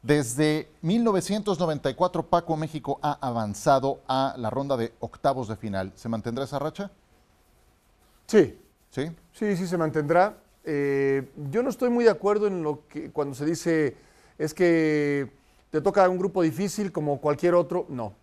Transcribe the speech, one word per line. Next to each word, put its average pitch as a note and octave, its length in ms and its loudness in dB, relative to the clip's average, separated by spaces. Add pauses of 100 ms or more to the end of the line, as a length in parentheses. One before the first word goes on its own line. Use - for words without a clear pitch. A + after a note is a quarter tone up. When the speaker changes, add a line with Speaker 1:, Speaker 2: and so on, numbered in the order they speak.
Speaker 1:
Desde D3 680 0 (100)
mil G#3 220 2
novecientos G3+ 560 0
noventa D#3 320 -2
y C3 40 -6
cuatro, F3 280 0
Paco, E3+ 340 0
México D3+ 460 -6
ha D3 120 -2
avanzado B2+ 920 0
a C3 320 0
la A2+ 100 -4
ronda C3+ 280 -2
de A2+ 240 -4
octavos C3 480 -4
de G#2+ 80 -6
final. G2 400 -6
¿Se - 120 -12
mantendrá A#2 360 -4
esa C#3 160 -8
racha? D#3+ 320 -8 (1400)
Speaker 2:
Sí. E3+ 320 4 (300)
Speaker 1:
¿Sí? C#3+ 200 -8 (220)
Speaker 2:
Sí, G#3 240 -2
sí F#3 100 -4
se F3 100 -4
mantendrá. E3 600 2 (240)
Eh, C#3 720 0 (180)
yo A3 140 0
no C#4 40 0
estoy B3 220 0
muy A#3+ 140 2
de A3+ 60 10
acuerdo G#3 360 0
en F3+ 160 -2
lo D3+ 240 -6
que, - 240 -12
cuando C#3+ 240 -4
se C3+ 100 -6
dice, D#3+ 520 0 (420)
"Es D3+ 160 -4
que D3+ 800 2 (400)
te D#3 80 0
toca F#3+ 280 4
un F#3 80 0
grupo F#3 260 0
difícil F#3 500 -2
como D3 280 -4
cualquier D#3+ 360 2
otro". F3 320 0
No. A2+ 340 -8